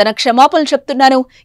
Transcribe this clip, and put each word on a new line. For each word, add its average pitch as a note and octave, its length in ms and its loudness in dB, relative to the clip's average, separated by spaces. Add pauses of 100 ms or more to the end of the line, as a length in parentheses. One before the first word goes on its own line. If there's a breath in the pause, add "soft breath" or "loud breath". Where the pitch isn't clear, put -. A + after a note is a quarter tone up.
తన G#3+ 100 0
క్షమాపణలు C4 520 0
చెప్తున్నాను. C4 600 0 (200 soft breath)